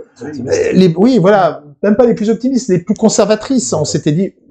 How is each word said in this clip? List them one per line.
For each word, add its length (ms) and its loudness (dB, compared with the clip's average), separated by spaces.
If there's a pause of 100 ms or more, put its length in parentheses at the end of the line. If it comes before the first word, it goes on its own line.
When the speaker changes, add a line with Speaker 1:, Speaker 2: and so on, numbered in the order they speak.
(220)
Speaker 1:
Optimistes. 400 -6 (120)
Speaker 2:
les, 240 4
oui, 220 2
voilà, 440 2 (200)
même 120 2
pas 100 4
les 100 2
plus 140 -4
optimistes, 400 -2
les 100 2
plus 160 -4
conservatrices. 800 0
On 40 -2
Speaker 1:
D'accord. 100 -2
Speaker 2:
s'était 260 -4
dit, 200 -2 (180)